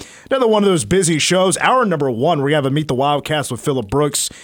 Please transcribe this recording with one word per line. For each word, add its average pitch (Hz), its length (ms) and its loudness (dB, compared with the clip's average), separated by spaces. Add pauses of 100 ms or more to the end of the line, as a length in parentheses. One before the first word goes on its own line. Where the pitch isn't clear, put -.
(320)
Another 262 160 0
one 214 160 2
of 202 60 4
those 156 160 0
busy 165 340 2
shows. 185 380 2
Hour 240 260 2
number 151 260 0
one, 139 320 0
we 139 120 0
have 147 120 0
a 131 60 0
Meet 147 160 -2
the 135 80 -4
Wildcats 143 560 -2
with 117 80 -8
Phillip 131 300 -4
Brooks. 143 400 -2 (140)